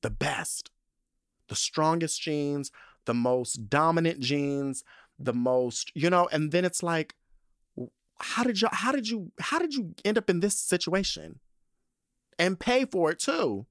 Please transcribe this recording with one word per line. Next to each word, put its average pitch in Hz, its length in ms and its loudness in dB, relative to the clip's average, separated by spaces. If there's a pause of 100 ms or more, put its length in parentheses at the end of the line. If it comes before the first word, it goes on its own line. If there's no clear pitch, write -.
The 113 80 -4
best. - 600 -4 (760)
The - 80 -8
strongest 160 640 0
genes, 143 500 -2 (340)
the 120 80 0
most 120 560 0
dominant 165 500 2
genes, 139 640 -2 (340)
the 127 160 -2
most, 123 600 0
you 156 160 0
know, 180 220 4
and 151 200 0
then 175 120 2
it's 180 180 -2
like, 165 340 -2 (1040)
how - 240 -2
did 220 180 2
y'all, 226 120 2
how 214 180 0
did 254 160 -2
you, 220 320 -6
how 320 200 -2
did 330 140 -2
you 202 200 -4 (100)
end 214 140 2
up 214 120 0
in 175 100 4
this 202 180 0
situation? 175 840 -2 (1000)
And 175 220 2
pay 254 260 4
for 170 260 2
it 170 80 -4
too. 139 520 0